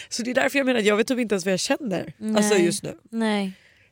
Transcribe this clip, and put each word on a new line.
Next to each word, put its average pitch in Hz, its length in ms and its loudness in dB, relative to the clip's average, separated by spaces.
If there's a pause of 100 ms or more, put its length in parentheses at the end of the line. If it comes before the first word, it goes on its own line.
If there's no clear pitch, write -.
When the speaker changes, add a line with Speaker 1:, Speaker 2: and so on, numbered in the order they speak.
Speaker 1:
så - 140 -6
det 233 80 -6
är 240 40 -6
därför 269 240 2
jag 254 80 2
menar 247 140 2
att 196 60 0
jag 208 100 4
vet 226 100 0
typ 247 120 0
inte 220 160 -2
ens 175 100 -4
vad 196 80 0
jag 180 80 0
känner. 196 580 -4
Speaker 2:
Nej. 214 180 -2
Speaker 1:
Alltså 208 220 4
just 170 240 2
nu. - 120 -8 (160)
Speaker 2:
Nej. 208 420 -2 (400)